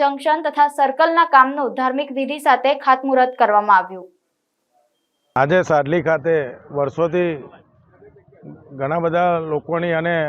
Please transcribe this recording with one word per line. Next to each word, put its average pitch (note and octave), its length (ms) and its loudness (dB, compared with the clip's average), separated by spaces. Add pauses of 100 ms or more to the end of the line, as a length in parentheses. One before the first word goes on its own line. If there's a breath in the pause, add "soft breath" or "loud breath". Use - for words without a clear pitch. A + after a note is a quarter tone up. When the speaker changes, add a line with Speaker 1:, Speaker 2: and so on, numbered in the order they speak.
Speaker 1:
જંકશન D4 440 0
તથા D4 220 2 (100)
સર્કલના D#4+ 560 2
કામનું C4+ 460 4
ધાર્મિક C4 400 -4
વિધિ C4+ 260 -6
સાથે C4 260 2 (140)
ખાતમુહૂર્ત C4 560 2
કરવામાં G#3 400 4
આવ્યું. F#3 240 -12 (1300)
Speaker 2:
આજે C#3+ 240 2 (120)
સાદલી D3+ 360 0
ખાતે D#3+ 300 0 (400)
વર્ષોથી D#3+ 560 -2 (1500)
ઘણા D3+ 280 -4
બધા E3+ 440 0
લોકોની E3 480 -4
અને E3+ 160 -2 (140)